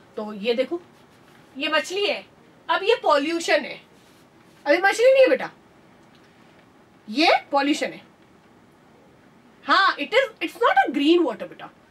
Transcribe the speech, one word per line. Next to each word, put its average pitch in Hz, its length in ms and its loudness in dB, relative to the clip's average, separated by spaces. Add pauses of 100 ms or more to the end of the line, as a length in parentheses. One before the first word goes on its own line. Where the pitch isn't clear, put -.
(180)
तो 208 160 -10
ये 214 200 -4
देखो, 269 280 -4 (760)
ये 302 100 -6
मछली 339 380 -4
है, 226 200 -6 (440)
अब 339 140 -2
ये 453 200 2
pollution 330 560 0
है, - 220 -12 (840)
अभी 302 120 2
मछली 427 360 4
नहीं 539 100 6
है 403 60 6
बेटा, 190 220 -2 (1600)
ये 311 220 2 (200)
pollution 277 360 -2
है। - 140 -14 (1600)
हाँ, 370 340 2
it 285 120 -10
is, 523 160 0 (180)
it's 330 140 -10
not 571 320 2
a 269 40 -8
green 311 320 2
water 214 180 -6
बेटा, - 260 -16 (220)